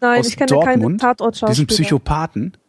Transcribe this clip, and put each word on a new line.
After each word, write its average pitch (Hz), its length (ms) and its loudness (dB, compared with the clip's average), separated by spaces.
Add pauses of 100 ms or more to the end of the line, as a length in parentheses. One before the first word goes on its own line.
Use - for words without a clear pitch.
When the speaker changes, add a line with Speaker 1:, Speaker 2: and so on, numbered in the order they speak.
Speaker 1:
Nein, 240 200 2
Speaker 2:
aus 233 80 -2
Speaker 1:
ich 220 80 -6
kenne 277 120 -2
Speaker 2:
Dortmund? 262 340 2
Speaker 1:
keine 190 140 0
Tatort-Schauspieler. 233 560 0
Speaker 2:
Diesen 151 140 0
Psychopathen? 156 920 -2 (120)